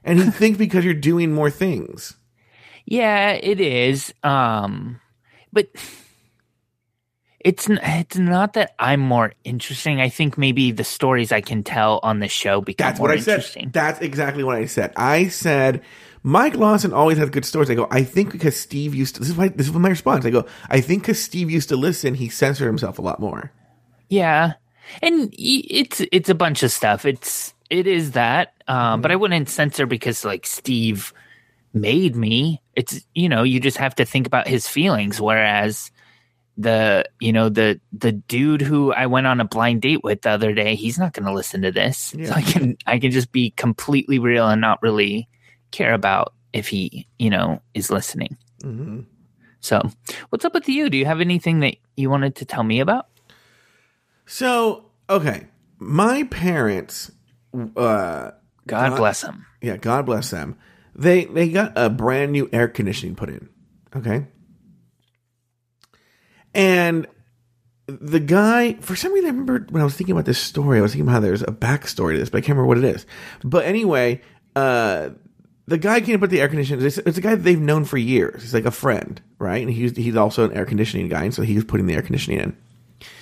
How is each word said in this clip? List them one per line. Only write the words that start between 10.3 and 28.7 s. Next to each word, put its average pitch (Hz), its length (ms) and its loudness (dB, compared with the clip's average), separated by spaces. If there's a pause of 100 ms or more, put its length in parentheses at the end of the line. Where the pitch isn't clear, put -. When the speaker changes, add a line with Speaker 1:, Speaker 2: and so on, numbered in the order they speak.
Speaker 2:
maybe 131 320 2
the 113 140 -4
stories 127 480 0
I 107 80 2
can 107 240 -4
tell 110 380 2
on 107 180 0
the 101 80 -4
show 101 320 0
become 98 260 -4
Speaker 1:
That's - 140 -2
what - 80 2
Speaker 2:
more 151 80 2
Speaker 1:
I - 40 -2
said. 214 140 0
Speaker 2:
interesting. - 380 -6
Speaker 1:
That's 160 280 -2
exactly 143 440 -4
what 127 120 0
I 110 100 -2
said. - 300 -4
I 151 320 2
said, 139 540 0 (400)
"Mike 202 320 4
Lawson 214 380 4
always 151 260 4
has 143 120 2
good 139 140 -2
stories." 151 240 0
I 120 60 2
go, 117 160 0
"I 131 140 4
think 196 260 0
because 151 260 0
Steve 143 380 -6
used 131 220 -2
to," - 40 -14
this 135 100 -2
is 170 60 -2
my, 190 120 2
this 143 180 0
is 156 60 -4
my 175 160 4
response. 185 360 2
I 117 60 2
go, 120 160 2 (220)
"I 131 120 4
think 180 240 0
'cause - 140 0
Steve 170 320 -4
used 160 200 0
to 135 60 2
listen, 139 380 0
he 123 140 -6
censored 139 400 0
himself 104 300 -4
a - 40 -8
lot 90 160 -4
more." 101 320 -8 (580)
Speaker 2:
Yeah. 165 460 2 (460)
And 330 220 2 (160)
y-, 262 320 0
it's, - 300 -2 (120)
it's - 160 2
a 180 60 4
bunch 165 280 0
of 127 80 2
stuff. 107 360 0
It's, - 480 -4 (160)
it 180 160 2
is 165 260 0
that. 123 400 2 (160)
Um, 131 80 0